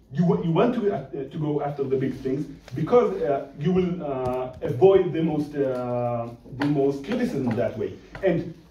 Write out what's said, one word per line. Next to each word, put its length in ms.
you, 100
you 80
want 220
to, 200
uh, 180
to 260
go 240
after 220
the 120
big 200
things, 300
because, 460
uh, 260
you 120
will, 320
uh, 580
avoid 520
the 80
most, 340
uh, 720
the 80
most 400
criticism 500
that 220
way. 160
And 300